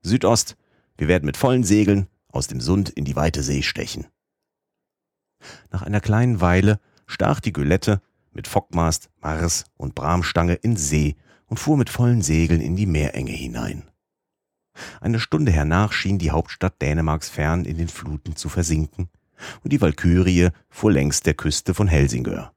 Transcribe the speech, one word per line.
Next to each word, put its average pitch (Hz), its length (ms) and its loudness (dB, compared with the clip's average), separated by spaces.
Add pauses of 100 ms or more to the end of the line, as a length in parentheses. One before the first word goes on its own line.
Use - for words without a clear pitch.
"Südost, 110 560 0 (400)
wir 76 100 -2
werden 85 180 2
mit 71 120 -4
vollen 127 260 2
Segeln 101 440 4 (220)
aus - 180 -4
dem 67 120 -10
Sund 90 300 0
in - 160 -6
die 67 100 -6
weite 73 280 -2
See 69 180 -2
stechen." - 460 -8 (1600)
Nach 92 140 -6
einer 104 180 -2
kleinen 110 400 2
Weile 92 380 4 (260)
stach - 340 0
die 98 140 -4
Gölette 87 480 0 (300)
mit - 160 -14
Fockmast, 82 600 -2 (120)
Mars 78 440 -4 (120)
und 69 180 -10
Bramstange 85 600 0
in 113 200 -2
See 73 400 -2 (300)
und - 140 -8
fuhr 151 180 2
mit 127 120 0
vollen 120 320 2
Segeln 80 400 2
in 80 140 -4
die 101 100 0
Meerenge 76 460 -2
hinein. - 520 -10 (1160)
Eine 113 180 0
Stunde 147 320 0
hernach 82 400 2
schien 98 280 -2
die 80 120 0
Hauptstadt - 500 -4
Dänemarks 78 480 -2
fern 80 360 -2
in 78 120 -6
den 82 120 -4
Fluten 78 460 -10
zu - 140 -10
versinken 82 600 -4 (540)
und - 100 -2
die 147 80 2
Walkürie 87 680 4 (200)
fuhr - 220 2
längs 69 300 2
der 80 120 2
Küste - 400 -4
von 104 140 2
Helsingør. 64 680 0